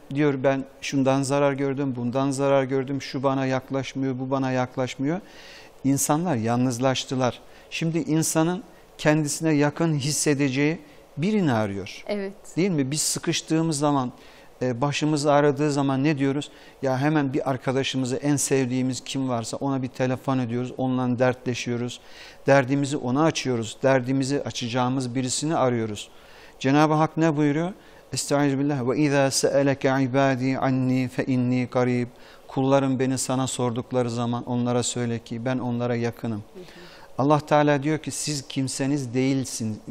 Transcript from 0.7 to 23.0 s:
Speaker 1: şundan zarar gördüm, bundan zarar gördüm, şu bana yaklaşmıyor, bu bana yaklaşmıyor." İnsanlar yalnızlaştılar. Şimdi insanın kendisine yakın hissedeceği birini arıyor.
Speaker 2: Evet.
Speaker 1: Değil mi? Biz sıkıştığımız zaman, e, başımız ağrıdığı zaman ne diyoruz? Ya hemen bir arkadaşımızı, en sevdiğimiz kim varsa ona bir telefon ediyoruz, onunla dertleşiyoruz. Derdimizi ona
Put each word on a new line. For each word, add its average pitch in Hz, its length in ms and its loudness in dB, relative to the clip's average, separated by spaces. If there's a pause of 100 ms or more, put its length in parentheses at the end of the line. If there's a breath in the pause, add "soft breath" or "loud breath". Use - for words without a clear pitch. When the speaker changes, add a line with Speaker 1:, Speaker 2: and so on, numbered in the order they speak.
Speaker 1:
şundan 135 420 2
zarar 139 300 2
gördüm, 135 440 -2
bundan 123 340 0
zarar 139 340 2
gördüm, 135 380 -2
şu 135 200 -6
bana 135 240 2
yaklaşmıyor, 131 720 -2
bu 131 120 -6
bana 135 220 0
yaklaşmıyor." 131 680 -2 (640 loud breath)
İnsanlar 147 520 2
yalnızlaştılar. 123 1040 0 (300 loud breath)
Şimdi 165 280 -2
insanın 160 640 0 (360 loud breath)
kendisine 156 540 2
yakın 147 420 2
hissedeceği 147 840 0 (380 loud breath)
birini 180 360 2
arıyor. 98 540 -4
Speaker 2:
Evet. 101 260 -6 (240)
Speaker 1:
Değil 185 140 2
mi? 143 200 0
Biz 151 100 -2
sıkıştığımız 160 760 -2
zaman, 139 340 0 (500 loud breath)
e, 123 180 -2
başımız 143 460 0
ağrıdığı 147 460 4
zaman 139 320 0
ne 151 140 2
diyoruz? 139 320 -2 (320 loud breath)
Ya 131 160 0
hemen 143 340 2
bir 147 180 -2
arkadaşımızı, 131 640 -2
en 143 200 0
sevdiğimiz 127 680 0
kim 135 240 -4
varsa 113 280 -4
ona 135 260 -2
bir 131 60 -4
telefon 131 500 -2
ediyoruz, 123 380 -2
onunla 127 420 0
dertleşiyoruz. 123 840 -2 (460 loud breath)
Derdimizi 139 500 2
ona 127 280 0